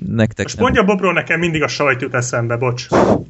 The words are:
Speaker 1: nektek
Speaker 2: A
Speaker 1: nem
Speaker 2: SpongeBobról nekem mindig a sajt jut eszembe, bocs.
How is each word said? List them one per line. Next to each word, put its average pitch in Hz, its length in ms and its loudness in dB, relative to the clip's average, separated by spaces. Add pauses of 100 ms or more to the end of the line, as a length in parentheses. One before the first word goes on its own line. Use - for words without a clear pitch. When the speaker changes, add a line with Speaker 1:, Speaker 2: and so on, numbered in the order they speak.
Speaker 1:
nektek 107 440 -2
Speaker 2:
A - 100 -8
Speaker 1:
nem - 100 2
Speaker 2:
SpongeBobról 196 480 2
nekem 165 260 0
mindig 165 240 0
a 135 40 2
sajt 131 340 0
jut 139 120 -6
eszembe, 120 440 -2
bocs. 123 300 -2 (420)